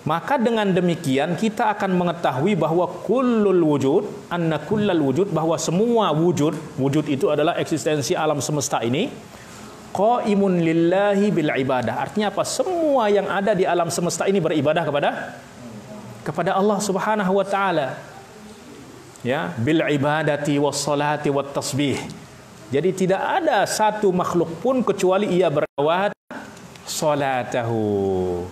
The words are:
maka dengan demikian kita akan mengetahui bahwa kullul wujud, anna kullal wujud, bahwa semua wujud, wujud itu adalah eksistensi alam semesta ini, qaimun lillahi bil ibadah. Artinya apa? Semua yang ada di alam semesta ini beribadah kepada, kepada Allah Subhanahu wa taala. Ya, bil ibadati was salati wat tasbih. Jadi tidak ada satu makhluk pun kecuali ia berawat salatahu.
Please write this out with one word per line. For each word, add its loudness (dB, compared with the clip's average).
maka 0
dengan 2
demikian 0
kita 0
akan -2
mengetahui 0
bahwa 2
kullul 2
wujud, 2
anna -2
kullal 0
wujud, 0
bahwa 0
semua 2
wujud, 2
wujud 0
itu 0
adalah 0
eksistensi -2
alam 0
semesta -2
ini, 0
qaimun 2
lillahi 2
bil 0
ibadah. -2
Artinya -2
apa? -2
Semua 0
yang 2
ada 2
di 2
alam 2
semesta -2
ini 2
beribadah 2
kepada, 0
kepada -2
Allah 2
Subhanahu 0
wa 0
taala. -2
Ya, -2
bil 2
ibadati 2
was 0
salati 2
wat 0
tasbih. -2
Jadi 2
tidak 0
ada 4
satu 2
makhluk 0
pun 2
kecuali 2
ia 4
berawat 0
salatahu. 0